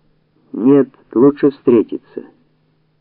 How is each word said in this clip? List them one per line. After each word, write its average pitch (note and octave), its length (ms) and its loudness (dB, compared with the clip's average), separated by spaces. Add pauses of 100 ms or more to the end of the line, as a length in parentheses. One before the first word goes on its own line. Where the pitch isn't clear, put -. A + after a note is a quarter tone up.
(520)
«Нет, C3 360 0 (260)
лучше C#3+ 360 0
встретиться. - 760 -4 (760)